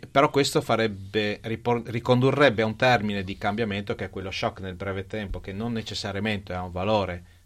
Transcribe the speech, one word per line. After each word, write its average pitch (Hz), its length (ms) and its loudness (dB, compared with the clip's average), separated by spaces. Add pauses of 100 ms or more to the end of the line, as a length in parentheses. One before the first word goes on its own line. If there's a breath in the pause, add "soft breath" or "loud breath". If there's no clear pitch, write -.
però 139 200 6
questo 139 320 2
farebbe, 104 800 0
ripor-, 117 460 -2
ricondurrebbe 123 720 4
a 110 40 4
un 110 120 -2
termine 104 480 2
di 95 120 -8
cambiamento 104 560 -2
che 98 120 -6
è 92 40 -10
quello 95 220 -8
shock 107 300 -4
nel 95 140 -8
breve 95 300 -6
tempo, 98 360 -6
che 98 100 -12
non 113 220 -6
necessariamente 101 800 -4
ha 90 100 -4
un 90 80 -10
valore 92 500 0 (240 soft breath)